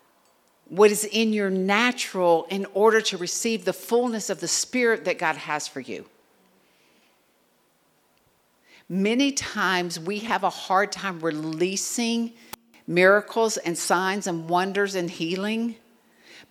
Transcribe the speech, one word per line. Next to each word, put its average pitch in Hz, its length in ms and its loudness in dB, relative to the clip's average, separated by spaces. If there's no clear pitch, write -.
what 202 200 6
is 208 140 -2
in 220 280 0
your 202 180 0
natural 190 1000 2
in 196 240 -6
order 214 300 6
to 190 160 -4
receive 185 480 -4
the 185 60 0
fullness 233 580 -2
of 180 100 -6
the 170 80 -6
Spirit 233 560 0
that 180 140 -2
God 156 180 0
has 151 320 -6
for - 100 -14
you. 113 280 -12
Many 220 440 2
times 180 680 -2
we 202 200 -6
have 208 220 -2
a 185 80 2
hard 196 400 0
time 180 300 -8
releasing 175 1120 -2
miracles 202 720 4
and 170 180 -4
signs 190 500 0
and 165 220 -4
wonders 190 460 0
and 175 160 -4
healing 208 640 -4